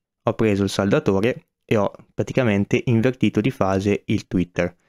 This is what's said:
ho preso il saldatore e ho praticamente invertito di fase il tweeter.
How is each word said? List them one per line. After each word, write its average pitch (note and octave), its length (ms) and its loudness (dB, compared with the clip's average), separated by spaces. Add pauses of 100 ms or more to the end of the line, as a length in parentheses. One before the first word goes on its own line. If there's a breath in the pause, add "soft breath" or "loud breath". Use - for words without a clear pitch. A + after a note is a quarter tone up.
(240)
ho A2 100 0
preso G2+ 280 0
il G2 60 0
saldatore G#2+ 800 -2 (180)
e A2+ 120 -2
ho G2+ 160 0 (200)
praticamente G#2+ 760 0
invertito A2+ 540 0
di A#2 100 0
fase G2 560 0
il G#2+ 200 -2
tweeter. F2 500 -4 (120)